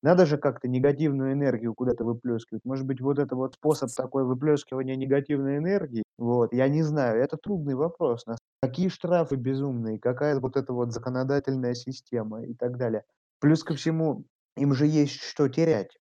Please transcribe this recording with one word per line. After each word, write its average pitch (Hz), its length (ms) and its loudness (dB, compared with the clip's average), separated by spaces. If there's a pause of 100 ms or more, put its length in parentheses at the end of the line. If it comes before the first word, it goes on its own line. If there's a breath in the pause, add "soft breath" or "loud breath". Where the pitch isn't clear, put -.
Надо 175 240 8
же 147 100 2
как-то 135 320 -2
негативную 135 640 2
энергию 127 420 0
куда-то 120 300 -2
выплёскивать. 117 600 -4
Может 135 220 -4
быть, 135 140 -4
вот 135 180 0
это 139 160 -2
вот 131 200 -4
способ 139 400 0
такой 131 300 -2
выплёскивания 131 720 0
негативной 139 600 0
энергии? 160 460 -2 (160)
Вот, 120 340 2
я 131 160 4
не 151 140 2
знаю, 131 380 0
это 143 160 -2
трудный 156 380 -4
вопрос. 143 520 -2
Нас, 117 100 -8 (260)
какие 175 260 0
штрафы 170 480 0
безумные, 123 600 -2
какая 135 400 0
вот 127 180 -2
эта 131 160 -2
вот 120 200 -2
законодательная 127 840 -2
система 117 720 -8
и 120 100 -10
так 123 220 -4
далее. 113 260 -2 (380)
Плюс 156 220 4
ко 165 120 -4
всему, 160 500 -2 (320)
им 139 180 4
же 147 120 4
есть 147 360 2
что - 260 0
терять. - 520 0